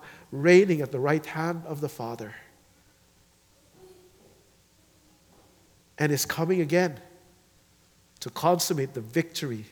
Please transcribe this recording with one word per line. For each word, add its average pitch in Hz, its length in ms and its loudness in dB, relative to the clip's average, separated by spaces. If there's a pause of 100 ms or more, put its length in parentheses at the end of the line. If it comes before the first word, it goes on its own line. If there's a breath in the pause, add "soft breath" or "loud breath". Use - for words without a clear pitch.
(320 loud breath)
reigning 175 500 6
at 127 100 -6
the 135 80 -4
right 147 260 0
hand 165 400 -6
of 147 160 -8
the 147 80 -4
Father, 113 460 -10 (3500)
and 147 140 2
is 139 160 0
coming 170 340 0
again 160 400 0 (1200)
to 127 100 -12
consummate 156 640 0
the 123 80 -8
victory 117 720 -4